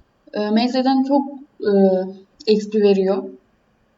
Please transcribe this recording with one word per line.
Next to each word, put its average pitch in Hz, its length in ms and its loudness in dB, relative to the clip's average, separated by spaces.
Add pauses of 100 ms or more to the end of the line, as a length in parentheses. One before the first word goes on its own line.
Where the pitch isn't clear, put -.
(320)
E, 208 180 -4
M 233 180 0
S'den 262 340 0
çok, 277 260 0 (320)
e, 202 120 -2 (720)
X 214 240 0
P 214 100 0
veriyor. 196 440 2 (720)